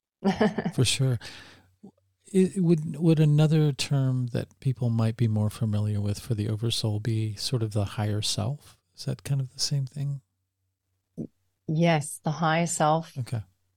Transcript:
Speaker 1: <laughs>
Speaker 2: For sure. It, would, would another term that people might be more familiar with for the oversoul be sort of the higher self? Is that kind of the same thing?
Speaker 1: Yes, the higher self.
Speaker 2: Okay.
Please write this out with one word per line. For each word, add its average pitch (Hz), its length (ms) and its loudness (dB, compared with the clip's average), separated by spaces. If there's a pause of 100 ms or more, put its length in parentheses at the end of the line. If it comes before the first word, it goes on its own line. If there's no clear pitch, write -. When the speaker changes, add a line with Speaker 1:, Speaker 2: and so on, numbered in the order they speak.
(240)
Speaker 1:
<laughs> 190 500 0
Speaker 2:
For 131 120 2
sure. 131 340 0 (1120)
It, 185 300 2
would, 160 360 0
would 160 220 4
another 151 520 4
term 131 640 0
that - 260 -6
people 127 300 0
might 113 260 2
be 117 120 2
more 107 220 2
familiar 104 520 -2
with 101 180 -2
for - 140 -6
the 104 160 -2
oversoul 107 500 -2
be 110 360 -2
sort 117 280 -2
of 107 80 -4
the 104 140 0
higher 104 360 -2
self? - 540 -4 (220)
Is - 80 -16
that 131 180 -6
kind 139 160 -2
of 131 140 -6
the - 60 -18
same 139 260 -2
thing? 139 360 -8 (1500)
Speaker 1:
Yes, 160 560 2
the 160 80 -2
higher 160 360 0
self. 160 520 0
Speaker 2:
Okay. 117 220 -6 (360)